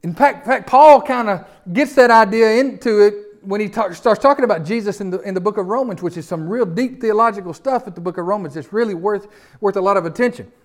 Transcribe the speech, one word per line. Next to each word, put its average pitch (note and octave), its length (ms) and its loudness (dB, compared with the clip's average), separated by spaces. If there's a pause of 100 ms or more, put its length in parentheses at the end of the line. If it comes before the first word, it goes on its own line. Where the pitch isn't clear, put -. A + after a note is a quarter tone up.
In E3+ 120 -8
fact, - 320 0
in A#3+ 60 0
fact, A#3+ 140 -4
Paul C#4+ 360 8
kinda A3 440 -4 (240)
gets B3 260 0
that B3 140 6
idea A3 420 4
into A3+ 480 0
it G#3 140 6 (280)
when G3 180 -6
he G#3 80 -4
ta-, G#3 240 -4
starts G#3 280 0
talking C#4 240 2
about E3+ 200 -2
Jesus G3+ 360 -6
in G3 100 -8
the, F#3 100 -6
in G3 140 -10
the F#3 60 -2
book G3+ 160 -4
of F#3+ 100 -4
Romans, A3 360 -4
which F3 140 -6
is D#3+ 100 -12
some D#3+ 220 -8
real A#3 180 -2
deep G#3+ 340 -6
theological G#3+ 540 -2
stuff C4 320 -6
at F3+ 80 -16
the F3 60 -16
book F3 180 -8
of E3+ 80 -6
Romans. F3+ 300 -6
It's D3+ 160 -14
really G#3+ 220 -2
worth, G3+ 340 -4 (320)
worth G3+ 160 -2
a G3 40 0
lot G3 160 2
of F3 80 0
attention. G3 460 -4 (140)